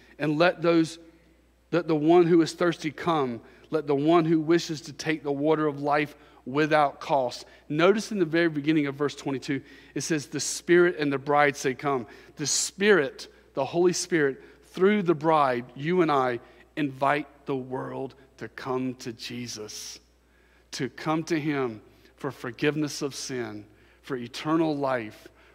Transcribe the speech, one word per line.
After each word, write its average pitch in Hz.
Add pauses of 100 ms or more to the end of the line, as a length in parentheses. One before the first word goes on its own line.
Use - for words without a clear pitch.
(180)
And 147
let 175
those, 165 (760)
let 165
the 160
one 165
who 165
is 151
thirsty 160
come. 131 (280)
Let 156
the 143
one 165
who 160
wishes 160
to 147
take 156
the 143
water 151
of 143
life 143 (300)
without 147
cost." 135 (220)
Notice 185
in 208
the 175
very 165
beginning 151
of 139
verse 139
twenty-two, 139 (320)
it 147
says, 151
"The 143
Spirit 175
and 147
the 139
bride 143
say, 135
'Come.'" 131 (320)
The 147
Spirit, 180 (280)
the 135
Holy 175
Spirit, 147 (240)
through 202
the 170
bride, 143 (100)
you 165
and 160
I, 127 (360)
invite 143 (180)
the 143
world 131 (240)
to 113
come 127
to 123
Jesus, 117 (720)
to 127
come 160
to 165
him 135 (340)
for 139
forgiveness 147
of 139
sin, 110 (360)
for 135
eternal 156
life, 127 (280)